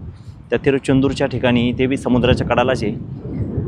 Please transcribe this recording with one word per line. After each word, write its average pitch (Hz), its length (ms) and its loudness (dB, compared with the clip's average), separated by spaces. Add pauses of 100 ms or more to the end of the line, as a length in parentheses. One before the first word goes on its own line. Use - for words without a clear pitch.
(500)
त्या 120 160 0
तिरुचंदूरच्या 135 600 2
ठिकाणी, 123 460 2
ते 131 140 0
बी 131 100 0
समुद्राच्या 123 500 2
कडालाच 123 360 2
आहे. - 420 -6 (420)